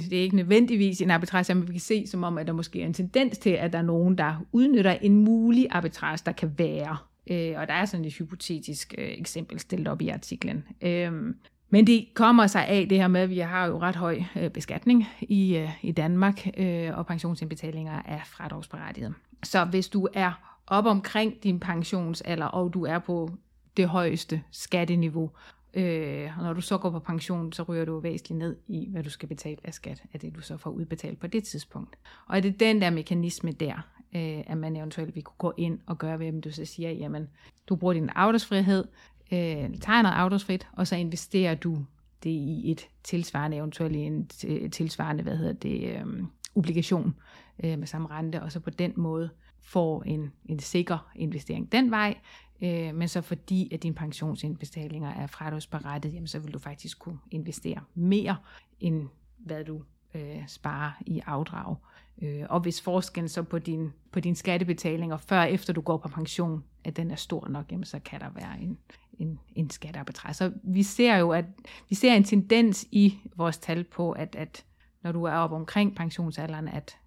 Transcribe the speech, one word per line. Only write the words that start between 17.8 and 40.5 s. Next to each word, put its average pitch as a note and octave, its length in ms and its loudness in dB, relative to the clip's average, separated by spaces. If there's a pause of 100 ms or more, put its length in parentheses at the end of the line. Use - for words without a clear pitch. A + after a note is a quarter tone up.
er D3+ 180 -6
fradragsberettiget. D3+ 920 -10 (280)
Så F#3 220 2
hvis F#3 240 0
du F#3+ 260 0
er F#3 180 2 (340)
op G#3 200 4
omkring G#3+ 560 2
din F3+ 180 2
pensionsalder, E3+ 840 -2
og F3+ 280 0
du F3+ 100 -2
er D#3+ 140 0
på E3+ 320 -4 (460)
det F#3 120 6
højeste E3 640 0
skatteniveau, E3 800 0 (440)
øh, D#3 640 -2
og F3 60 -4
når E3+ 80 -2
du E3+ 80 -4
så F#3 180 0
går F#3 120 -2
på E3+ 80 -4
pension, E3 540 -4
så E3+ 100 -6
ryger E3 220 -4
du D#3+ 160 -4
væsentligt D#3+ 380 -6
ned E3 180 -4 (120)
i, E3 220 -6
hvad F3 120 -4
du C#3+ 80 -8
skal - 180 -12
betale D3+ 360 -10
af E3 100 -12
skat - 280 -12 (100)
af D3 80 -12
det, D#3 160 -10
du E3 40 -14
så D#3 160 -12
får D3+ 140 -10
udbetalt E3 500 -8
på F3 60 -8
det G#3 180 -2
tidspunkt. - 520 -12 (300)
Og F#3+ 160 2
det G3 60 2
er G3 100 0
den A3 220 6
der F3+ 100 4
mekanisme E3+ 640 0
der, D3+ 360 -4 (280)
øh, D#3+ 300 -4
at D#3+ 120 -4
man D#3+ 180 -4
eventuelt D#3 380 -8
vil D3+ 80 -8
kunne - 160 -20
gå E3+ 180 0
ind E3 300 0
og E3 120 -6
gøre D#3+ 200 -4
ved, D#3+ 80 -6
at D#3+ 180 -6
du D#3 60 -10
så D#3 140 -10
siger, E3 260 -8
jamen, D3+ 380 -8 (400)
du F#3+ 80 2
bruger F3+ 180 2
din D#3+ 200 0
afdragsfrihed, G3 680 4 (480)
øh, F3+ 60 0 (420)
tager A3+ 220 6
noget F#3+ 140 4
afdragsfrit, F#3 560 0